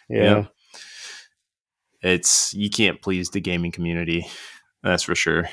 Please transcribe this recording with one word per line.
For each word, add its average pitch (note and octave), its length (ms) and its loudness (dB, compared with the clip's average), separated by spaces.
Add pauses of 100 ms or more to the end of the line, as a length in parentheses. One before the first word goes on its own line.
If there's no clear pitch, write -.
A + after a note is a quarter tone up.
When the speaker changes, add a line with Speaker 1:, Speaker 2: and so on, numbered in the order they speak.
Speaker 1:
Yeah. A2 160 2 (140)
Speaker 2:
Yep. G2+ 140 -4 (1500)
It's, - 520 2
you G#2 160 -4
can't G2+ 320 2
please F#2 300 -2
the G2 100 -2
gaming E2+ 320 -2
community. E2+ 520 -2 (580)
That's F2+ 200 2
for F2 120 -2
sure. E2 380 0